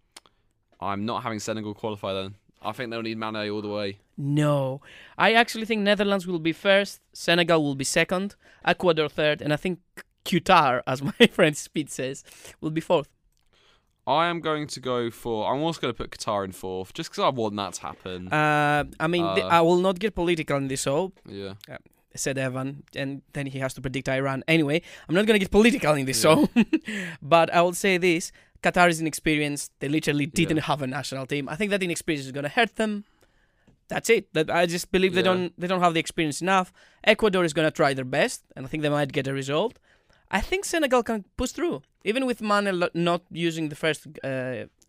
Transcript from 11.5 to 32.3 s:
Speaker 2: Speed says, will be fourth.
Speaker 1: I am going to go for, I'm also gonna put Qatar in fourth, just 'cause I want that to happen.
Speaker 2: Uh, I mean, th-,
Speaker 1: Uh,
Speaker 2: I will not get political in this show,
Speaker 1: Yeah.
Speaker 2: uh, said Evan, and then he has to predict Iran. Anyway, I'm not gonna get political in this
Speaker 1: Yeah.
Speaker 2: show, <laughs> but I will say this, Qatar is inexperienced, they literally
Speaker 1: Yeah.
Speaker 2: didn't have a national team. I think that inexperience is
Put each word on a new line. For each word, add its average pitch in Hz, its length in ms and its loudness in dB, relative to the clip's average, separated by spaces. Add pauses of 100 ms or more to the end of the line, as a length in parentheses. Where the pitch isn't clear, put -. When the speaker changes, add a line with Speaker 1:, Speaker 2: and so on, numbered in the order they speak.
Speaker 2:
Speed - 340 -6
says, - 340 -8 (360)
will 156 100 -6
be 156 100 -4
fourth. 160 280 0 (1000)
Speaker 1:
I 156 180 2
am 170 140 -2
going 151 280 -4
to 131 120 -12
go 123 300 -2
for, 110 420 -4
I'm 139 100 -2
also 160 180 -4
gonna 131 120 -2
put - 200 -10
Qatar 101 320 -4
in 95 80 -8
fourth, 92 420 -8
just 165 160 -10
'cause - 80 -10
I 190 100 0
want 110 280 -2
that 98 180 -6
to - 80 -14
happen. 92 500 -10
Speaker 2:
Uh, 147 520 2 (160)
I 160 80 0
mean, 175 160 0 (100)
th-, 190 100 0
Speaker 1:
Uh, - 40 -6
Speaker 2:
I 170 140 4
will 175 160 6
not 185 200 0
get 214 160 -4
political 170 420 -2
in 139 120 -4
this 135 140 -6
show, 165 300 -2 (160)
Speaker 1:
Yeah. 98 260 -12 (140)
Speaker 2:
uh, - 100 -16 (360)
said 135 240 -4
Evan, 131 460 -6 (100)
and 139 280 -8 (100)
then 143 140 -6
he 135 120 -8
has 135 160 -4
to 135 60 -14
predict 131 280 -4
Iran. 135 380 -2
Anyway, 160 340 4 (280)
I'm 147 60 -2
not 208 120 4
gonna 214 140 4
get 190 100 -2
political 214 440 6
in 139 120 0
this 117 160 0
Speaker 1:
Yeah. 156 140 8
Speaker 2:
show, 269 180 6
<laughs> 202 680 0
but 165 300 4
I 170 100 4
will 180 120 2
say 185 240 2
this, 175 320 2 (320)
Qatar 180 260 4
is 160 120 0
inexperienced, 147 800 -2
they 139 80 -4
literally 147 380 0
Speaker 1:
Yeah. 143 80 -8
Speaker 2:
didn't 160 360 2
have 143 120 -2
a 135 40 -4
national 131 400 -8
team. 143 220 -4
I 160 80 -8
think 202 160 -4
that 196 100 0
inexperience 160 440 -4
is 135 60 -12